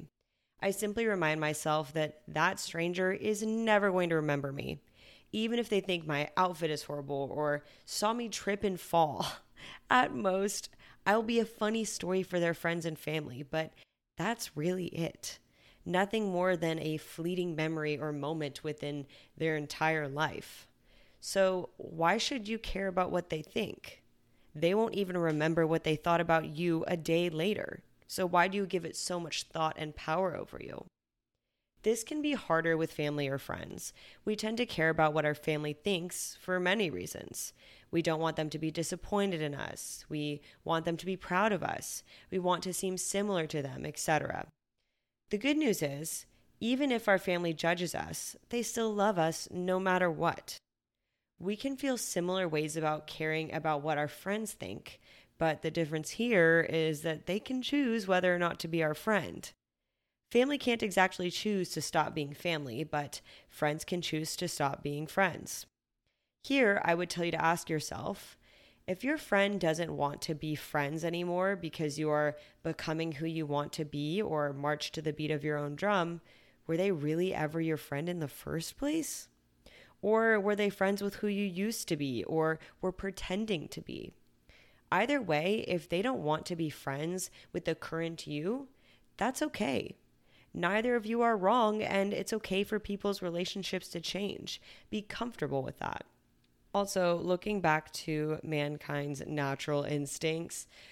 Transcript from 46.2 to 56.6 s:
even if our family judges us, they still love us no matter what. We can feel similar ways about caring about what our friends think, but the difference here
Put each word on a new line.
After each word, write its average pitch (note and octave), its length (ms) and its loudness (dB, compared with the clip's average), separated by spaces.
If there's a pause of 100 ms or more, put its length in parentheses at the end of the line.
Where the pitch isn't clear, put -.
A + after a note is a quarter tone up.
even B3+ 320 2
if A3+ 160 0
our F#3+ 100 8
family F3 340 0
judges E3+ 420 0
us, - 420 -6 (140)
they A#3+ 120 0
still A3+ 320 0
love G3+ 240 4
us D#3+ 320 0
no F#3 300 0
matter F#3 300 4
what. D#3+ 500 -2 (800)
We G3+ 140 -2
can C4+ 200 -4
feel C4 220 0
similar F3+ 480 0
ways D#3 300 0
about D#3 320 0
caring D#3 440 -2
about D3+ 300 0
what D3+ 160 0
our D3 80 0
friends G#3 460 -6
think, - 480 -12 (380)
but D#3 240 2
the D#3+ 100 -2
difference D#3 380 -2
here E3 600 6